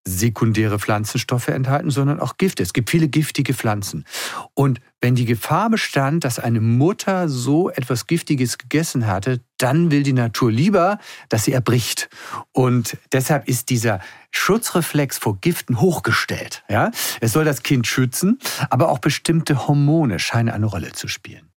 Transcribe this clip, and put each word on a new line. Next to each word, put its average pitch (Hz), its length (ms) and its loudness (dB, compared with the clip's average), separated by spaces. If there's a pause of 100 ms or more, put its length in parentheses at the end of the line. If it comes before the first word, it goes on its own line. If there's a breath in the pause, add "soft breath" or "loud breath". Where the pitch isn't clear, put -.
sekundäre 107 760 0
Pflanzenstoffe 110 680 -2
enthalten, 147 440 0
sondern 139 280 0
auch - 180 -4
Gifte. 185 280 0
Es - 80 -6
gibt 117 180 -2
viele 160 160 4
giftige 143 480 0
Pflanzen. 107 500 -4 (480 loud breath)
Und 135 280 2 (200)
wenn 123 140 2
die 123 120 2
Gefahr 156 440 0
bestand, 156 540 0
dass 123 160 -4
eine 117 200 0
Mutter 165 680 2
so 143 420 0
etwas - 380 -4
Giftiges 143 500 0
gegessen 147 480 -2
hatte, 107 360 -2 (160)
dann 151 340 2
will 143 100 4
die 139 100 2
Natur 120 380 2
lieber, 180 480 2 (300 loud breath)
dass 113 160 0
sie 139 80 2
erbricht. 123 560 0 (420 loud breath)
Und 123 460 0 (160)
deshalb 139 340 0
ist 135 240 -2
dieser 113 300 0 (320 loud breath)
Schutzreflex 165 840 0
vor 104 220 -2
Giften 131 400 -2
hochgestellt. - 880 0
Ja? 131 220 2 (300 loud breath)
Es 113 120 0
soll 156 120 4
das 147 180 0
Kind 127 240 2
schützen, 151 540 0 (300 loud breath)
aber 156 180 4
auch 143 100 0
bestimmte 156 680 0
Hormone 143 500 4
scheinen 117 300 0
eine 107 180 0
Rolle 95 280 -4
zu - 120 -10
spielen. - 420 -14 (100)